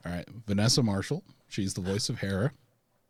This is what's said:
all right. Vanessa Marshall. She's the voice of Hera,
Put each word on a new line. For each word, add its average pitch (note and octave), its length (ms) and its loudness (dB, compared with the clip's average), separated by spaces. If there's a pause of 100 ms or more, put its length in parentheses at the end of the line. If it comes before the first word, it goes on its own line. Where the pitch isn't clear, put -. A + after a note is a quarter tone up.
all F2 60 -6
right. F2 160 -8 (180)
Vanessa G#2 360 4
Marshall. G#2+ 420 0 (240)
She's G2 260 -2
the G#2+ 60 -6
voice G2 300 0
of A#2+ 100 -6
Hera, G2 320 0 (580)